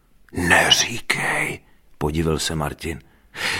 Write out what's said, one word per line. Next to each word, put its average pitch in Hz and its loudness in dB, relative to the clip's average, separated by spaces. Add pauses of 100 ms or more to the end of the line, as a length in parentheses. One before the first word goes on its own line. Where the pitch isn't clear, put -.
(320)
„Neříkej,“ - 2 (380)
podivil 78 0
se - -2
Martin. 78 -4 (600)